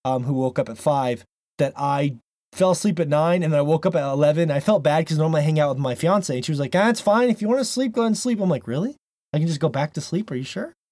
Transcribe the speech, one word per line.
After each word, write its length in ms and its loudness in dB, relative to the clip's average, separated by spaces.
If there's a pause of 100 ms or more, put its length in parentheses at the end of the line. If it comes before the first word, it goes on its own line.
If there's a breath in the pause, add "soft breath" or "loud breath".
um, 200 -2
who 100 -2
woke 240 -2
up 100 -2
at 100 -12
five, 460 0 (340)
that 180 0
I 400 -2 (360)
fell 200 2
asleep 280 0
at 80 0
nine 340 2
and 100 0
then 60 4
I 40 4
woke 240 0
up 80 0
at 100 2
eleven. 460 2
I 100 0
felt 220 2
bad 240 2
'cause 120 -2
normally 220 2
I 40 0
hang 140 2
out 120 2
with 80 -4
my 160 -2
fiance 420 0
and 80 -4
she 80 -4
was 80 -2
like, 140 -2
"Ah, 160 4
it's 100 -2
fine. 300 2
If 100 -2
you 80 -2
wanna 160 0
sleep, 280 -2
go 100 0
ahead 60 2
and 100 0
sleep." 220 -2
I'm 100 2
like, 160 -2
"Really? 300 -4 (360)
I 60 -2
can 80 2
just 140 -4
go 100 0
back 240 -4
to 80 -4
sleep? 280 -6
Are 40 -6
you 100 -4
sure?" 280 -10 (200)